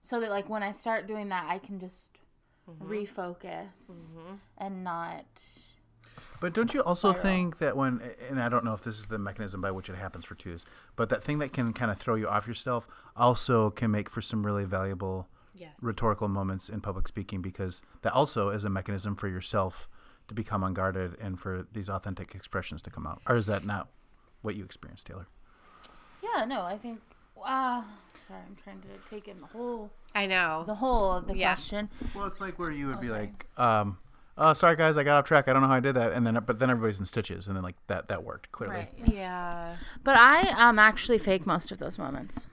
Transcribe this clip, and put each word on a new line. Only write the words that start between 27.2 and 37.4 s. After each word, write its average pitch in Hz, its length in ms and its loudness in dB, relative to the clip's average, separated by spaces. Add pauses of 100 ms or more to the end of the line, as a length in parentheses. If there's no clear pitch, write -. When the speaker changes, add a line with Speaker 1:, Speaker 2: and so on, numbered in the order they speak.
Speaker 1:
uh, 254 380 -2 (460)
sorry, 190 200 -16
I'm 196 160 -20
trying 196 180 -18
to 196 60 -20 (220)
take 208 180 -14
in 185 120 -16
the 147 80 -20
whole, 240 420 -8 (260)
Speaker 2:
I 202 100 2
know. 170 400 2
Speaker 1:
the 214 100 -4
whole 226 360 4
of 180 160 0
the 196 80 -2
Speaker 2:
Yeah. 170 200 4
Speaker 1:
question. 208 340 -6 (260)
Speaker 3:
Well, 202 120 -6
it's - 120 -8
like 190 200 -8
where 165 120 -2
you 143 160 -4
would 131 100 -2
Speaker 1:
Oh, - 40 -6
Speaker 3:
be 123 60 -4
Speaker 1:
sorry. 110 140 -2
Speaker 3:
like, - 380 -10
um, 107 380 4 (400)
"Oh, 156 160 8
sorry, 165 240 8
guys, 160 200 4
I 143 60 2
got 147 140 6
off 139 80 6
track. 139 240 6
I 131 40 6
don't 135 100 8
know 135 40 6
how 135 80 6
I 131 40 4
did 131 160 2
that." 117 180 4
And 120 120 2
then, 113 100 4 (100)
but 110 140 0
then 131 100 4
everybody's 110 300 2
in 98 60 -4
stitches, 95 420 -6